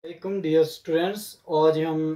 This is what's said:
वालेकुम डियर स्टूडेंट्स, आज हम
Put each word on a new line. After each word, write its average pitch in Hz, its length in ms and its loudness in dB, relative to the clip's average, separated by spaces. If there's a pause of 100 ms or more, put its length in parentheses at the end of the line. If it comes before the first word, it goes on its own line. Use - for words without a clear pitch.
वालेकुम 190 360 -6
डियर 160 240 4
स्टूडेंट्स, 175 560 -4 (300)
आज 156 300 4
हम 160 200 -2 (160)